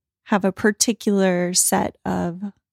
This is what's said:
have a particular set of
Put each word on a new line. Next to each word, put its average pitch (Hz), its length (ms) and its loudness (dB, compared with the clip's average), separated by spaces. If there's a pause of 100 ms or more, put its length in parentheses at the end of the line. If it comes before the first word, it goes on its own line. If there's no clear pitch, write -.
(240)
have 196 220 0
a 185 60 2
particular 190 1000 0
set - 440 0 (100)
of 180 340 -4 (320)